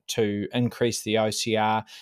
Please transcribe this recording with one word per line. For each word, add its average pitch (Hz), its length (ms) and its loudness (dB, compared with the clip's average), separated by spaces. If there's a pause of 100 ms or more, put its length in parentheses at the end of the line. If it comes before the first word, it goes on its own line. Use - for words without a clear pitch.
to 104 460 0
increase 120 480 0
the 110 180 2
O 107 100 2
C 110 260 -2
R. 107 300 2 (160)